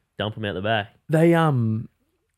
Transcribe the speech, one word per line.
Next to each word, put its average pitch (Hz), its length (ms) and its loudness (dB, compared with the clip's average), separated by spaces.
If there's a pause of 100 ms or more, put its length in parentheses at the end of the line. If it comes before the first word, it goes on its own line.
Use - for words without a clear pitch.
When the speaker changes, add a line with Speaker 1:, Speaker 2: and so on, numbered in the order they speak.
(200)
Speaker 1:
dump 104 180 -6
'em 107 80 -8
out 101 80 -4
the 90 80 -6
back. 104 320 -2 (160)
Speaker 2:
They, 160 240 4
um, 123 560 0 (480)